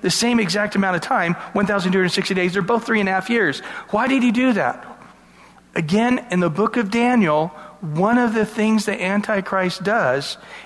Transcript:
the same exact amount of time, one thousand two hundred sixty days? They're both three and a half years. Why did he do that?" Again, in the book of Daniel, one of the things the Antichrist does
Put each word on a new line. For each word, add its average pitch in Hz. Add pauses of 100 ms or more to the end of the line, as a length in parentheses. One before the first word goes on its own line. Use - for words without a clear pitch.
the 185
same 233
exact 208
amount 190
of 160
time, 180 (180)
one 202
thousand 190
two 196
hundred 185
sixty -
days? 180
They're 196
both 226
three 220
and 196
a 190
half 190
years. 208 (320)
Why 220
did 262
he 247
do 247
that?" 156 (880)
Again, 220
in 180
the 175
book 196
of 208
Daniel, 214 (320)
one 185
of 233
the 214
things 220
the 196
Antichrist 190
does 160 (280)